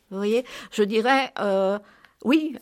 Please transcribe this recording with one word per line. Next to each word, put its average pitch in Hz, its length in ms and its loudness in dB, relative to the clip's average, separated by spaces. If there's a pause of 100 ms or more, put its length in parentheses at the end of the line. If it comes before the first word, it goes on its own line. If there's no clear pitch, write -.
(100)
Vous 190 80 -8
voyez, 214 260 0 (280)
je 214 100 0
dirais, 233 560 2
euh, 196 400 2 (460)
oui, 233 380 2